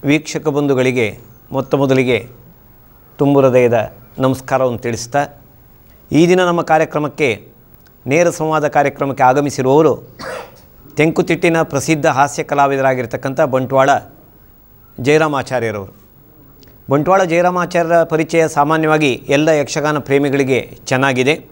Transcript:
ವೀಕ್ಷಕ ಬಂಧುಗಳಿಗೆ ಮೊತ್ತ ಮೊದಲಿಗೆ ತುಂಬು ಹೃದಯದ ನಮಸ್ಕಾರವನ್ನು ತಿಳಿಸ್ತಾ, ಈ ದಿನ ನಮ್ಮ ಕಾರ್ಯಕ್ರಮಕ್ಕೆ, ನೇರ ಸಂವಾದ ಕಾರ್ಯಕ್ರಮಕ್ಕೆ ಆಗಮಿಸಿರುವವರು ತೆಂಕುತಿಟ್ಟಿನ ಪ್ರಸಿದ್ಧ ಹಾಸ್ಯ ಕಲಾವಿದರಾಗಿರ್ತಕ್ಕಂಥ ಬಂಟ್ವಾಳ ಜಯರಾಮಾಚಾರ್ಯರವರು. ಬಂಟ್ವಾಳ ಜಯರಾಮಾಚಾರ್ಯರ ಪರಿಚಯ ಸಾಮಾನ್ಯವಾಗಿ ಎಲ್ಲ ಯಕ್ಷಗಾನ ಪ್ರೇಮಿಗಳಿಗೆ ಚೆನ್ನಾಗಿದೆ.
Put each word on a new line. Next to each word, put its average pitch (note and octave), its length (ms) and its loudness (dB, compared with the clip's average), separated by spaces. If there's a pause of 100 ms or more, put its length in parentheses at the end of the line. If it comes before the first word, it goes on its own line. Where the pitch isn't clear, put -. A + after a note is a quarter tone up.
ವೀಕ್ಷಕ D3+ 440 -2
ಬಂಧುಗಳಿಗೆ B2+ 680 0 (340)
ಮೊತ್ತ C3+ 240 -2
ಮೊದಲಿಗೆ C3 520 0 (880)
ತುಂಬು C#3 240 4
ಹೃದಯದ B2 520 2 (260)
ನಮಸ್ಕಾರವನ್ನು C3 600 -2
ತಿಳಿಸ್ತಾ, A#2+ 480 -4 (840)
ಈ E3 160 4
ದಿನ F#3 180 4
ನಮ್ಮ F3 160 0
ಕಾರ್ಯಕ್ರಮಕ್ಕೆ, D3+ 880 -2 (600)
ನೇರ E3+ 220 2
ಸಂವಾದ D#3 380 -2
ಕಾರ್ಯಕ್ರಮಕ್ಕೆ C#3 560 0
ಆಗಮಿಸಿರುವವರು C3+ 920 2 (800)
ತೆಂಕುತಿಟ್ಟಿನ E3 680 0
ಪ್ರಸಿದ್ಧ D3 440 -2
ಹಾಸ್ಯ C#3+ 380 0
ಕಲಾವಿದರಾಗಿರ್ತಕ್ಕಂಥ C3+ 1000 -2
ಬಂಟ್ವಾಳ C3 480 2 (1080)
ಜಯರಾಮಾಚಾರ್ಯರವರು. B2 1080 -2 (800)
ಬಂಟ್ವಾಳ D#3+ 340 2
ಜಯರಾಮಾಚಾರ್ಯರ E3+ 800 0
ಪರಿಚಯ D#3+ 440 0
ಸಾಮಾನ್ಯವಾಗಿ D#3 840 0
ಎಲ್ಲ D3 200 2
ಯಕ್ಷಗಾನ D3+ 480 0
ಪ್ರೇಮಿಗಳಿಗೆ C3+ 880 -2
ಚೆನ್ನಾಗಿದೆ. C3 680 0